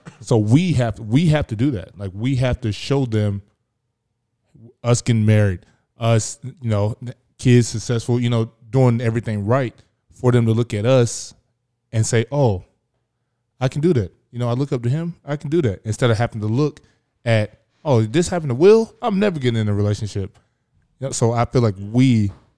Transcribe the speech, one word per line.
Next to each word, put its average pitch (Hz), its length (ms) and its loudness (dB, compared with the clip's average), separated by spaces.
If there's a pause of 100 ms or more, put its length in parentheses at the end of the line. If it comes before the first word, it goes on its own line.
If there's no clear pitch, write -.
(220)
So 117 160 0
we 139 360 2
have, 120 260 -2
we 117 280 0
have 151 200 2
to 110 80 -8
do 131 160 0
that. - 260 -10
Like, 98 160 -10
we 123 240 -4
have 123 240 -2
to 110 100 -2
show 139 340 -4
them 104 360 -2 (1400)
us 120 180 0
getting 113 240 0
married, 104 400 2 (320)
us, 113 460 -2
you 123 260 -10
know, 107 260 0 (420)
kids 123 300 4
successful, 120 520 -4
you 120 100 0
know, 113 220 -2 (180)
doing 123 320 2
everything 110 440 -4
right 120 300 -2 (360)
for 123 200 0
them 120 140 4
to 113 60 2
look 117 220 0
at 104 120 -2
us 123 480 0 (580)
and 110 140 0
say, 113 260 0
"Oh, 117 320 0 (960)
I 127 80 0
can 143 140 -4
do 170 120 2
that. 107 180 -2 (200)
You 120 80 -12
know, 120 100 -2
I 117 40 -2
look 139 180 -4
up 123 120 -4
to 120 60 -2
him. 165 260 -4 (100)
I 147 120 -6
can 151 120 -10
do 165 140 2
that." 101 220 -4
Instead 117 260 0
of 104 60 0
having 117 240 -4
to 107 60 -4
look 139 340 -2 (440)
at, 110 360 -2 (220)
"Oh, 127 200 2
this 135 240 -2
happened 165 240 -4
to 120 40 -2
Will. 214 460 4
I'm 208 180 -2
never 196 200 0
getting 120 200 0
in 107 100 -2
a 104 40 0
relationship." 101 640 -4 (600)
You 131 80 -8
know, 135 40 -8
so 117 200 0
I 120 140 0
feel 131 160 0
like 107 180 0
we 110 520 2 (260)